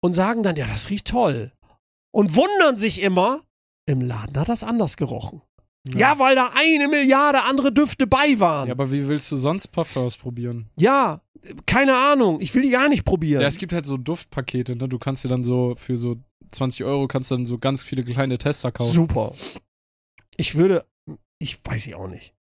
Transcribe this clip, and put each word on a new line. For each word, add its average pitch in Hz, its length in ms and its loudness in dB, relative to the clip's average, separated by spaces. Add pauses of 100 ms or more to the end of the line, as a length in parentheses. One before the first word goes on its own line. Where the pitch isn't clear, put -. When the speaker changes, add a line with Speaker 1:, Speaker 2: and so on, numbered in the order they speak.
Speaker 1:
und 180 100 0
sagen 208 300 0
dann, 180 140 0
„Ja, 127 100 -4
das 107 220 -2
riecht 202 180 -6
toll.“ 143 440 0 (600)
Und 202 220 2
wundern 330 420 4
sich 202 240 -2
immer, 196 400 2 (480)
im 131 120 0
Laden 123 380 -6
hat 156 100 -2
das 233 140 -2
anders 220 340 0
gerochen. 120 440 -6 (460)
Speaker 2:
Ja. 127 100 -6 (160)
Speaker 1:
Ja, 285 60 -2
weil 262 160 6
da 254 200 2
eine 294 320 4
Milliarde 277 560 4
andere 262 300 0
Düfte 269 340 2
bei 269 320 4
waren. 151 280 2
Speaker 2:
Ja, 127 60 -4
aber 131 180 -2
wie 139 160 -2
willst 147 240 -2
du 147 40 -4
sonst 147 320 -2
Parfums 131 500 -4
probieren? 120 520 -10 (100)
Speaker 1:
Ja, 233 420 2 (440)
keine 262 320 4
Ahnung. 254 420 4
Ich 175 160 -4
will 254 60 4
die 269 80 2
gar 254 180 2
nicht 277 160 2
probieren. 151 380 0
Speaker 2:
Ja, 139 60 4
es 139 100 -2
gibt 175 160 -8
halt 165 120 -4
so 139 120 -4
Duftpakete, 127 800 -6
ne? 131 100 -6
Du 127 100 -6
kannst 135 280 -6
dir - 20 -4
dann 127 160 0
so 123 320 0
für - 220 -6
so 120 180 -4 (360)
zwanzig - 340 -4
Euro 139 240 -2
kannst 135 220 -2
du 131 40 0
dann 123 100 -2
so 120 120 -6
ganz 135 260 -2
viele 127 220 -6
kleine 123 320 -2
Tester - 340 -4
kaufen. 120 220 0
Speaker 1:
Super. 165 400 2 (1040)
Ich - 180 -2
würde, 175 300 2 (560)
ich - 240 -10
weiß - 220 -6
ich - 80 -14
auch 95 120 -12
nicht. - 340 -16